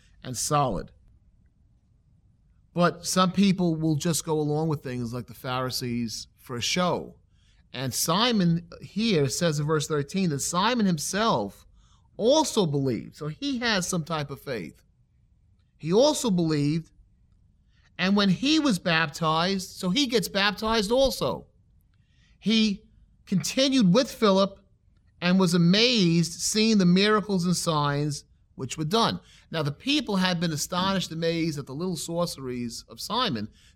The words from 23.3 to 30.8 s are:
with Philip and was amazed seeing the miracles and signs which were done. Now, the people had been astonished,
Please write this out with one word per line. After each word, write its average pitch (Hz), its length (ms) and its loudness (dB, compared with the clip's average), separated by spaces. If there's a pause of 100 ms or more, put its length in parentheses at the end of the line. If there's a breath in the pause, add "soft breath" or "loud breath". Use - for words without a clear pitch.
with 262 180 2
Philip 196 480 2 (600)
and 180 180 4
was 180 140 4
amazed 175 800 4
seeing 214 440 2
the 190 80 4
miracles 190 600 2
and 180 100 0
signs 147 680 -2 (320)
which 127 220 -10
were 156 60 -6
done. 160 360 0 (320 soft breath)
Now, 160 100 -2
the 147 100 -2
people 247 440 -2
had 185 240 0
been 170 120 -2
astonished, 180 600 -2